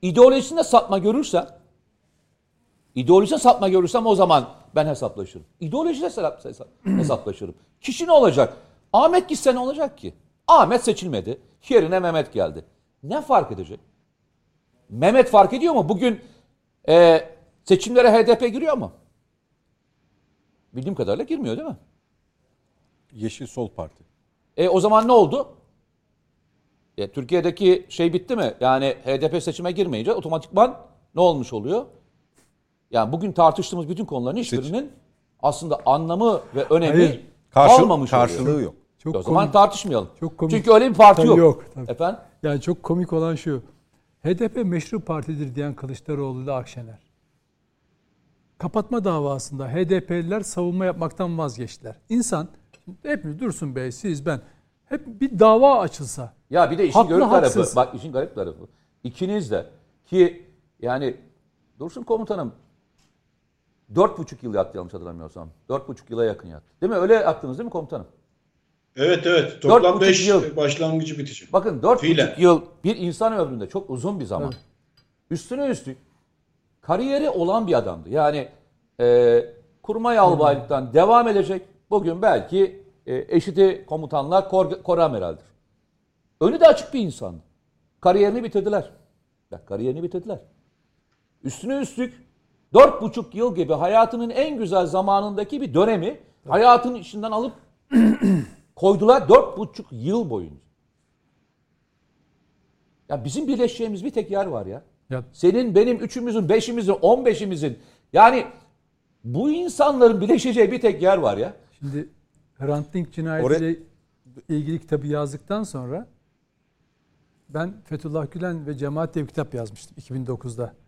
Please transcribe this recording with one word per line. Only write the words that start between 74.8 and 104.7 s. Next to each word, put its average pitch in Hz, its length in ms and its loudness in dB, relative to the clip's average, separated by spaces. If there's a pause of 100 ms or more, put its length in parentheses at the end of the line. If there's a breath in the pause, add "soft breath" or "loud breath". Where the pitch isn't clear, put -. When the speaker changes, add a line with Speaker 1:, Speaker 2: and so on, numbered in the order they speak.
Speaker 1:
Üstüne 254 360 -8
üstlük 139 320 -8 (800)
kariyeri 269 500 -2
olan 202 360 -2
bir 151 80 0
adamdı. 87 360 -4
Yani, 147 380 -2 (520)
e, 120 400 6 (420)
kurmay 226 360 -2
albaylıktan 147 680 2
Speaker 3:
Hmm. 120 80 -14
Speaker 1:
devam 226 340 4
edecek. 190 340 -2 (280)
Bugün 175 320 -2
belki, 185 600 -2 (240)
e, 127 300 -4
eşiti 190 500 0
komutanla 156 640 -2
kor-, 185 340 -2
korameraldir. 123 640 -2 (960)
Önü 262 200 0
de 339 60 8
açık - 280 4
bir 262 60 -4
insandı. 101 420 -10 (580)
Kariyerini 202 440 2
bitirdiler. 208 460 -4 (600)
Bak, - 140 -20
kariyerini 123 360 -6
bitirdiler. 180 360 -10 (1040)
Üstüne 233 380 -8
üstlük 247 340 -8 (600)
dört 269 280 8
buçuk 220 320 -8
yıl 220 200 -4
gibi 165 180 -2
hayatının 226 580 0
en 285 280 -4
güzel 185 280 -2
zamanındaki 202 720 -4
bir 185 140 -8
dönemi 202 440 0 (300)
hayatının 240 460 4
içinden 214 360 -10
alıp 220 220 -6 (400)
<clears throat> 214 840 0
koydular 202 520 2
dört - 300 4
buçuk - 320 -12
yıl 160 400 -6
boyunca. 85 260 -10 (2500)
Ya 139 160 -8
bizim 254 240 -8
birleşeceğimiz 226 560 -4
bir 285 60 -6
tek 214 200 -6
yer 196 160 -4
var 117 200 -8
ya. 107 160 -14 (280)